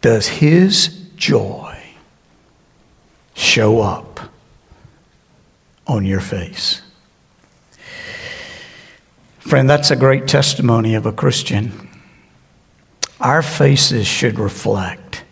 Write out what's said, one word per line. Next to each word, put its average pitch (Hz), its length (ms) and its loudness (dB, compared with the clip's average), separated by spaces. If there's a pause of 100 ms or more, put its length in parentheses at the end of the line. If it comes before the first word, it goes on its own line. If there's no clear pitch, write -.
Does 113 280 2
his 170 600 4 (280)
joy 101 600 -2 (1600)
show 110 460 2
up - 500 -6 (1600)
on 107 160 0
your 95 160 0
face? - 600 -6 (2500)
Friend, 131 280 2
that's 143 220 4
a - 60 2
great 135 320 2
testimony 117 680 2
of 110 100 -2
a 110 60 -2
Christian. - 760 -4 (1300)
Our 151 220 2
faces 135 640 2
should - 320 -2
reflect - 920 -4